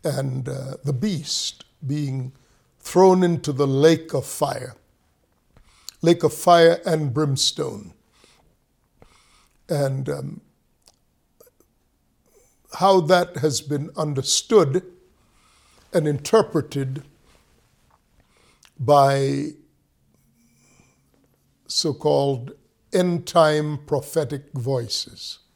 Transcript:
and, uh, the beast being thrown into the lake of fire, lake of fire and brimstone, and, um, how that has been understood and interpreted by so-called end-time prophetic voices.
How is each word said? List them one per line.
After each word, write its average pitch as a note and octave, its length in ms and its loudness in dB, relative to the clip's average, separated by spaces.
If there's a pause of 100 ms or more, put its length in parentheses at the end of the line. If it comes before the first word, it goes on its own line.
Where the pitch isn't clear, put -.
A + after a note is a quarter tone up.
and, C3+ 440 -4
uh, C3 360 -10
the C#3 100 -4
beast - 720 -6 (220)
being C3+ 460 -4 (460)
thrown F#3 440 6
into E3+ 280 0
the C#3 140 0
lake D#3 480 2
of C3+ 140 -4
fire, C3+ 480 -6 (1300)
lake E3+ 180 4
of D3+ 140 0
fire E3+ 500 6
and D#3 300 -2
brimstone, D3+ 800 -4 (1700)
and, C3+ 400 -2
um, C#3+ 340 -8 (2250)
how F#3+ 280 4
that F3 360 2
has C#3 220 -2
been C#3+ 380 -6
understood D3+ 840 2 (1080)
and D3+ 160 0
interpreted C#3+ 960 -2 (1800)
by C#3 720 2 (2250)
so-called C#3 840 -2 (400)
end-time D#3 920 2
prophetic D3 680 -6
voices. B2 840 -8 (160)